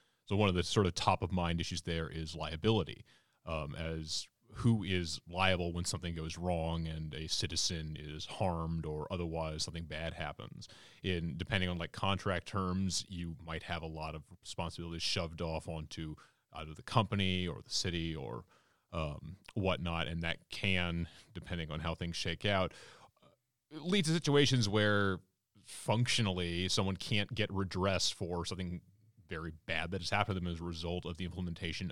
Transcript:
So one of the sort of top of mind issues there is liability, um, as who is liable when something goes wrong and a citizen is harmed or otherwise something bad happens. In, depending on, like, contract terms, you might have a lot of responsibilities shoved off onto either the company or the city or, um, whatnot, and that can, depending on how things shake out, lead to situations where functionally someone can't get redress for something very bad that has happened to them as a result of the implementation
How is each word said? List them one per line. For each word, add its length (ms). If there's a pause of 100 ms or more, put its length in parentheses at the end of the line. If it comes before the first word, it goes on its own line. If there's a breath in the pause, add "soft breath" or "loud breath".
(260 soft breath)
So 80
one 140
of 80
the 80
sort 220
of 100
top 260
of 80
mind 300
issues 220
there 260
is 260
liability, 720 (420 soft breath)
um, 300
as 500 (280)
who 280
is 380 (100)
liable 420
when 120
something 320
goes 200
wrong 520
and 260
a 140
citizen 680
is 300
harmed 580
or 240
otherwise 540
something 220
bad 300
happens. 520 (380 loud breath)
In, 320
depending 320
on, 100
like, 140
contract 540
terms, 640
you 280 (100)
might 160
have 200
a 40
lot 300
of 60 (200)
responsibilities 600
shoved 380
off 280
onto 480 (380 loud breath)
either 200
the 80
company 680
or 160
the 80
city 420
or, 300 (480 soft breath)
um, 440 (180)
whatnot, 520
and 160
that 140 (140)
can, 580 (240 loud breath)
depending 380
on 100
how 140
things 200
shake 300
out, 300 (960 loud breath)
lead 340
to 60
situations 580
where 500 (460)
functionally 1040
someone 260
can't 400
get 160
redress 600
for 340
something 380 (480)
very 220 (120)
bad 280
that 100
has 80
happened 260
to 80
them 80
as 80
a 20
result 440
of 100
the 80
implementation 680